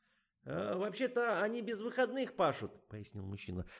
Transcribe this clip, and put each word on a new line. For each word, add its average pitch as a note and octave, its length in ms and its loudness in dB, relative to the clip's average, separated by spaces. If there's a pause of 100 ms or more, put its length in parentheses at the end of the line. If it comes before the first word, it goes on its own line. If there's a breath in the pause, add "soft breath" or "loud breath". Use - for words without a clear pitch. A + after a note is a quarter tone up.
(440)
"Э, F#3 320 -2
вообще-то G#3+ 680 2
они A3+ 200 0
без G#3 180 -2
выходных B3 560 0
пашут", — C3+ 340 4 (180)
пояснил G#2 380 -8
мужчина. F#2+ 400 -4 (140)